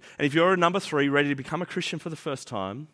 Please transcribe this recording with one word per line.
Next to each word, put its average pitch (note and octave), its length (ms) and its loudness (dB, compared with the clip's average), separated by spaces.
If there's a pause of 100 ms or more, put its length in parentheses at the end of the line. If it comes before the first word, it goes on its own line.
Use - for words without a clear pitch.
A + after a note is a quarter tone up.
(180)
And D3 80 2
if C#3 80 -2
you're E3+ 180 6
a F#3 40 4
number F3 240 4
three, C#3+ 280 2
ready C#3+ 200 4
to C#3+ 60 0
become D#3 280 -6
a E3+ 40 -6
Christian - 320 -6
for E3+ 120 -10
the D#3 60 -8
first C#3 300 -8
time, A2 480 -6